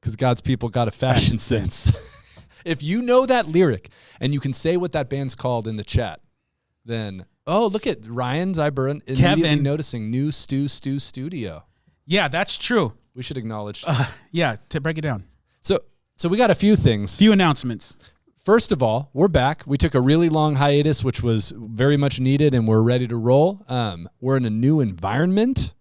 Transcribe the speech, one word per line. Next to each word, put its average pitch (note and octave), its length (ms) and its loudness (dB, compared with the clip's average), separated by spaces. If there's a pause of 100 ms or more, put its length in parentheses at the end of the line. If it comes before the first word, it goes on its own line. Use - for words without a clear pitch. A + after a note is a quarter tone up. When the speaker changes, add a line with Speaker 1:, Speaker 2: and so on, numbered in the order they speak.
Speaker 1:
'cause G#2+ 160 -8
God's B2 240 0
people B2 300 -4
got A#2 180 -2
a - 20 -4
fashion B2 480 0
Speaker 2:
Fashion - 0 -
Speaker 1:
sense. - 540 -2
<laughs> - 260 -6 (460)
If E3 160 -4
you F3+ 220 -2
know B3+ 240 4
that B3 220 0
lyric D#3 420 2 (300)
and C3+ 120 -2
you D3 60 -2
can C3+ 140 -4
say E3 240 -2
what F3 160 -4
that C#3+ 180 -4
band's C3+ 240 -6
called A#2+ 320 -4
in A2 80 -8
the G#2 80 -8
chat, - 380 -4 (640)
then, G#2+ 420 -8 (180)
oh, G3+ 220 0
look G#3 220 -4
at A2 180 -6
Ryan's C3 500 -4
eyebrow C#3 340 -2 (140)
immediately C3 120 -6 (260)
Speaker 2:
Kevin. D3 220 2
Speaker 1:
noticing C#3 480 -4
new C3+ 180 -2
Stew C#3 380 -4
Stew C#3 320 -6
Studio. B2+ 640 -10 (420)
Speaker 2:
Yeah, F3 220 0
that's E3 280 -4
true. F#3 360 0 (240)
Speaker 1:
We B2+ 80 -12
should D3 120 -10
acknowledge. G#2+ 480 -10
Speaker 2:
Uh, C3 220 0 (240)
yeah, C#3+ 280 -2 (100)
to D#3 120 -6
break D#3 160 -4
it D#3+ 40 -8
down. B2+ 240 -6 (360)
Speaker 1:
So, - 200 0 (360)
so - 120 -4
we F#3 80 0
got A3+ 160 4
a - 20 6
few G#3 220 4
things. G#2+ 420 2
Speaker 2:
Few G#3+ 140 8
announcements. D3+ 640 0 (480)
Speaker 1:
First A3+ 260 4
of D#3 100 0
all, A#2+ 320 0
we're D3 140 2
back. D3 400 0
We C#3 100 0
took D3+ 200 2
a B2+ 40 4
really D#3 280 4
long D#3 260 2
hiatus, C#3+ 480 2
which A2+ 180 -2
was A2+ 360 0
very A#2 400 0
much C#3 240 0
needed, C#3 340 2
and A2+ 140 2
we're A2 140 6
ready B2 260 2
to A#2 80 -6
roll. C#3+ 520 2
Um, G#2 400 -6 (120)
we're C3 160 0
in C3 80 0
a A2+ 60 0
new B2+ 280 2
environment C#3+ 1040 0